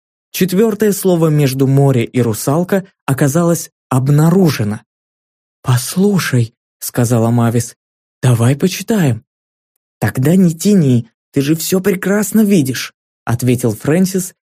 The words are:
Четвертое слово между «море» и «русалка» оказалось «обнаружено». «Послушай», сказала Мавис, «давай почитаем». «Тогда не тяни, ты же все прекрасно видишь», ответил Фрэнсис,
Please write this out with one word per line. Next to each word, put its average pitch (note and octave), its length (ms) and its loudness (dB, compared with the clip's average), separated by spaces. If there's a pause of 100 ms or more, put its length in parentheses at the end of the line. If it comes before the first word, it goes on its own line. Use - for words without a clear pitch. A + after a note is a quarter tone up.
(320)
Четвертое G3+ 600 0
слово F3 340 0
между C#3 400 0
«море» C3+ 380 2
и B2 160 -2
«русалка» E3 640 -2 (200)
оказалось D#3+ 640 0 (200)
«обнаружено». D3 920 2 (800)
«Послушай», C3 920 -2 (260)
сказала A#2 500 -2
Мавис, A#2 460 -2 (460)
«давай B2 340 2
почитаем». F#3 680 -2 (760)
«Тогда B2+ 360 0
не F3 200 4
тяни, D3 540 2 (240)
ты C#3 80 0
же D3 140 0
все F#3 260 -4
прекрасно G3+ 600 -2
видишь», E3 520 0 (340)
ответил B2 460 0
Фрэнсис, F3+ 600 -2 (160)